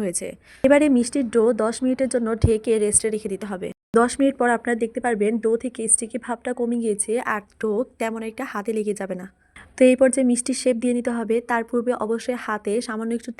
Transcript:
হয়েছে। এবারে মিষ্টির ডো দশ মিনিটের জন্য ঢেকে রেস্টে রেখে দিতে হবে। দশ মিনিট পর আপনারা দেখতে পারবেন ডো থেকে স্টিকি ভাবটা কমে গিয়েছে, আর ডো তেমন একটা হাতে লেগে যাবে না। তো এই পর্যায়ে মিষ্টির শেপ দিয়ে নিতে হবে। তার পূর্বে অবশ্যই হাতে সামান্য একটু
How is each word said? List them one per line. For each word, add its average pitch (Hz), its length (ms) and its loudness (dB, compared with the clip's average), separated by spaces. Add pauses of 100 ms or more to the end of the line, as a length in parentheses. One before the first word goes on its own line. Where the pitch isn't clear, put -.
হয়েছে। 185 260 -4 (400)
এবারে 285 200 8 (100)
মিষ্টির 240 380 0
ডো 226 100 4 (180)
দশ 220 200 0
মিনিটের 254 320 0
জন্য 233 140 -2 (160)
ঢেকে 220 280 2 (120)
রেস্টে 208 300 0
রেখে 208 200 -8
দিতে 208 180 -8
হবে। 185 160 -8 (300)
দশ 240 200 4
মিনিট 269 220 4
পর 240 160 2
আপনারা 233 260 -2
দেখতে 233 220 -4
পারবেন 214 280 0 (120)
ডো 220 80 2 (100)
থেকে 233 200 -8 (100)
স্টিকি 233 320 -2
ভাবটা 233 340 -6
কমে 240 240 -2
গিয়েছে, 214 300 -2 (200)
আর 208 100 -4 (180)
ডো 220 120 -2 (280)
তেমন 226 200 -4 (100)
একটা 226 220 -10
হাতে 208 240 -6
লেগে 208 240 -2
যাবে 190 200 -8
না। 185 60 -14 (500)
তো - 40 -4 (100)
এই 254 100 6
পর্যায়ে 262 300 4
মিষ্টির 240 320 0
শেপ 254 200 2
দিয়ে 247 160 2
নিতে 240 200 -4
হবে। 220 180 0 (140)
তার 233 180 0
পূর্বে 240 240 -2 (120)
অবশ্যই 233 420 -4
হাতে 214 260 -4 (140)
সামান্য 226 320 -6
একটু - 220 -10